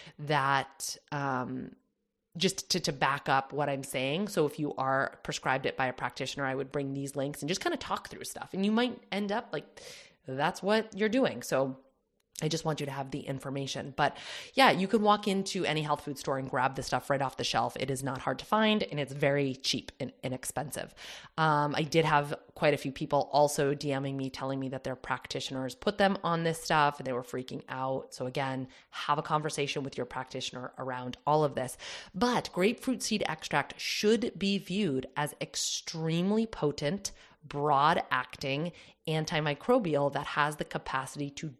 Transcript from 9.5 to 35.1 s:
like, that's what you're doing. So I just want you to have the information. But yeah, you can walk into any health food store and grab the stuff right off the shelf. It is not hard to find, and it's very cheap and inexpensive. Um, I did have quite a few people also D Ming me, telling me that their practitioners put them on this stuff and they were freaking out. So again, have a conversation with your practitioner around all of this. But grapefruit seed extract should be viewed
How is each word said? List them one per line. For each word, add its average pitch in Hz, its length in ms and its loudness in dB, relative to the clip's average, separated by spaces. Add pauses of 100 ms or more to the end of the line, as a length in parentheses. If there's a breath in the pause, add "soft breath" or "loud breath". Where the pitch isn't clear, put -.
like, - 140 -6 (640 loud breath)
that's 143 340 -2
what 214 340 0
you're 208 140 2
doing. 185 320 2
So 131 360 0 (600)
I 156 100 0
just 156 160 -2
want 156 140 -2
you 147 60 -4
to 135 60 -6
have 135 180 -6
the 143 120 -6
information. 139 760 -6
But 147 180 4 (380 loud breath)
yeah, 262 160 8
you 180 180 4
can 214 140 4
walk 208 260 4
into 190 380 0
any 156 160 0
health 147 240 -2
food 143 140 -6
store 139 180 -2
and 131 100 -6
grab 131 280 2
the 135 80 -4
stuff - 260 -2
right 139 100 2
off 131 160 -2
the 120 80 -4
shelf. 120 360 0
It 135 100 -2
is 131 140 -4
not 135 160 -2
hard 135 180 -2
to - 80 -10
find, 214 380 4
and 147 160 -4
it's 135 120 -2
very 139 440 2
cheap - 440 -4
and 127 120 -6 (100)
inexpensive. - 720 -6 (420 loud breath)
Um, 147 400 4
I 131 60 2
did 156 240 4
have 147 300 2 (180)
quite 147 220 4
a - 20 2
few 139 140 -4
people 143 400 2
also 143 420 4
D 143 240 -2
Ming 135 200 -4
me, 135 120 -4
telling 135 300 -4
me 135 100 -4
that 131 140 -8
their 131 120 -4
practitioners 131 800 -6
put - 240 -2
them 196 260 4
on 165 200 2
this 165 180 0
stuff 147 380 4
and 131 80 -6
they 131 40 -2
were 123 120 -2
freaking 131 460 -6
out. 131 440 -4
So 127 140 -4
again, 131 400 -2 (240 loud breath)
have - 260 0
a 151 60 0
conversation 151 580 0
with 135 160 -8
your 127 80 -2
practitioner 127 720 -8
around 127 480 -6
all 151 180 6
of 135 120 2
this. 127 200 -2 (380 loud breath)
But 226 400 2
grapefruit 233 480 2
seed - 240 0
extract - 560 -2
should 214 560 2
be 196 220 2
viewed 170 480 0 (100)